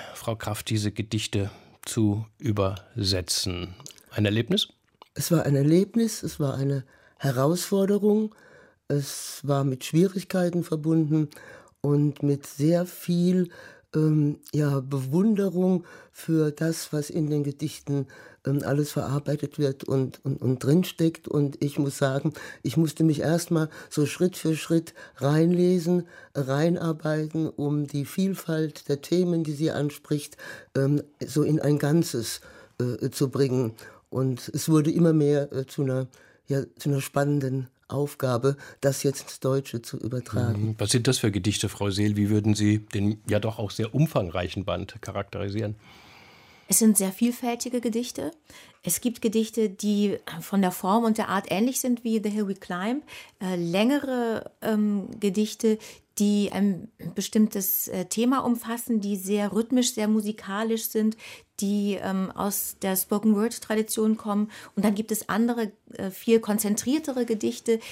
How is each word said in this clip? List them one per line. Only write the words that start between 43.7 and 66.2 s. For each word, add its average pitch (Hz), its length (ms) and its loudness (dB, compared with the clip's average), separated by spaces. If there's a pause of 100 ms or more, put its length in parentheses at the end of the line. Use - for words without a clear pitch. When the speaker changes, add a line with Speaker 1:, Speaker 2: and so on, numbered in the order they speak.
Speaker 1:
sehr 110 220 -4
umfangreichen 92 720 0
Band 92 380 -6
charakterisieren? 101 720 -6 (920)
Speaker 3:
Es 190 100 2
sind 220 180 6
sehr 190 140 2
vielfältige 240 720 -2
Gedichte. 247 500 -4 (540)
Es - 160 -2
gibt 240 200 -4
Gedichte, 220 500 0
die 202 480 0 (220)
von 196 220 0
der 180 80 4
Form 190 320 2
und 220 160 2
der 220 100 -2
Art 196 220 -2
ähnlich 233 300 0
sind 247 240 -2
wie 220 180 0
The 214 80 -2
Hill 208 160 0
We 190 80 -4
Climb. 196 480 -4 (400)
Äh, 185 140 -2
längere, 233 960 0 (100)
ähm, 208 460 0 (100)
Gedichte, 214 600 0 (420)
die 208 320 2
ein 196 360 0 (260)
bestimmtes, 202 720 0
äh, 185 160 -4
Thema 240 400 0
umfassen, 233 560 -2
die 202 160 -2
sehr 196 360 -2
rhythmisch, 240 420 0
sehr 214 120 -2
musikalisch 214 800 -2
sind, 220 280 0 (440)
die, 202 400 0
ähm, - 300 -2
aus - 500 -4
der 190 160 0
Spoken-Word-Tradition 220 1200 0
kommen. 214 340 -2 (260)
Und 196 80 2
dann 208 100 4
gibt 220 180 -4
es 214 160 -4
andere, 226 440 0 (220)
äh, 190 160 -6
viel 226 300 4